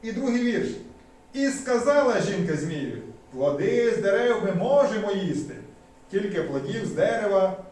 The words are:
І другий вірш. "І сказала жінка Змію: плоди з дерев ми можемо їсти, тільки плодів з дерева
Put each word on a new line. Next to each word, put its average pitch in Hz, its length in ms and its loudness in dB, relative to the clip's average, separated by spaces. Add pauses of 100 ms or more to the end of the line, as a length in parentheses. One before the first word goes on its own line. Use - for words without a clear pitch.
І 220 100 -8
другий 247 300 0
вірш. 233 260 0 (640)
"І 277 160 0
сказала 247 720 2
жінка 170 360 0
Змію: 135 460 -6 (300)
плоди 202 640 2
з - 40 -2
дерев 214 460 2
ми 190 80 0
можемо 214 580 2
їсти, 185 440 -4 (560)
тільки 190 320 -2
плодів 139 440 -4
з - 40 -4
дерева 196 680 2 (160)